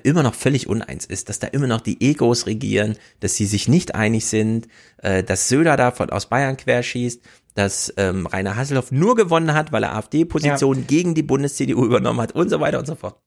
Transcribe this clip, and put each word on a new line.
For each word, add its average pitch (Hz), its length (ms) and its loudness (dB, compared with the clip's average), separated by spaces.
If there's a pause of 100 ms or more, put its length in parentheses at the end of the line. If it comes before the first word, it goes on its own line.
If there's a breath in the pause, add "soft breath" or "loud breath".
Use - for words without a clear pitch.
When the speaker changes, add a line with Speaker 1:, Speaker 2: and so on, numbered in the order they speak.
Speaker 1:
immer 165 200 4
noch 120 120 2
völlig 135 320 0
uneins - 400 -6
ist, - 240 -10
dass - 80 -8
da - 80 -6
immer 135 220 -2
noch 113 120 0
die - 220 -4
Egos 120 440 2
regieren, 107 520 -2 (220 soft breath)
dass - 160 -2
sie 104 100 0
sich 101 200 -2
nicht 170 280 2
einig 110 320 0
sind, 110 420 0 (300 soft breath)
äh, 95 240 0
dass - 260 -2
Söder 147 300 4
da 123 120 4
von, - 200 -4
aus - 180 -4
Bayern 135 300 0
querschießt, 120 640 -2 (320 soft breath)
dass, - 420 -2
ähm, 92 300 0
Rainer 98 300 -4
Haseloff 135 360 -2
nur 190 220 4
gewonnen 165 400 2
hat, 156 180 -2
weil 110 120 0
er - 100 -4
A-F-D-Position 143 840 0
Speaker 2:
Ja. 120 60 -6
Speaker 1:
gegen 165 280 2
die 156 80 0
Bundes-C 139 420 0
D - 100 0
U 127 100 2
übernommen 120 360 2
hat 113 120 -4
und 175 180 0
so 160 100 0
weiter 147 180 0
und 123 80 -8
so 160 100 -8
fort. - 200 -12 (100)